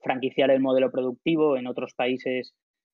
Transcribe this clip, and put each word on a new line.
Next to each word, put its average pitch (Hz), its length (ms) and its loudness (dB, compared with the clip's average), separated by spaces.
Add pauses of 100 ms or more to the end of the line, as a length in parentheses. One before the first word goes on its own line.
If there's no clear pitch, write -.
franquiciar 131 480 0
el 135 100 4
modelo 131 300 2
productivo 139 640 0
en 123 100 -6
otros 127 280 -8
países 127 600 -4 (400)